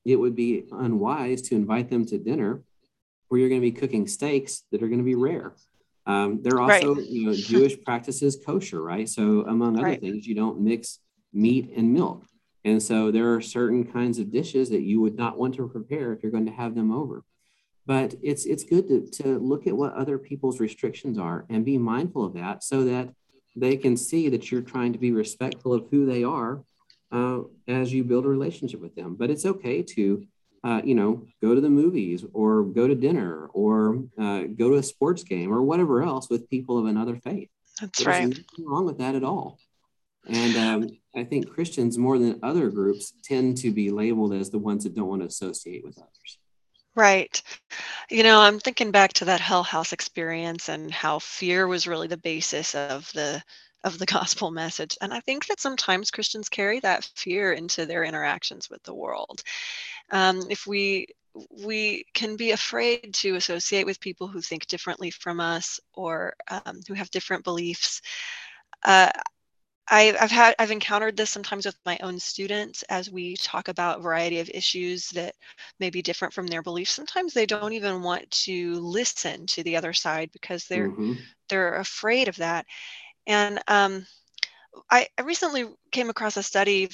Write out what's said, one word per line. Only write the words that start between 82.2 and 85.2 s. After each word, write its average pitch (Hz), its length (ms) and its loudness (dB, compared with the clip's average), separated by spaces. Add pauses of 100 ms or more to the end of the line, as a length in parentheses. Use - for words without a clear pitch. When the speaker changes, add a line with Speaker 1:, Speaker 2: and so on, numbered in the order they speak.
Speaker 2:
of 185 80 -6
that. 165 300 -4 (600)
And, 208 400 2
um, 196 400 2 (840)
I, 247 260 8
I 247 60 -2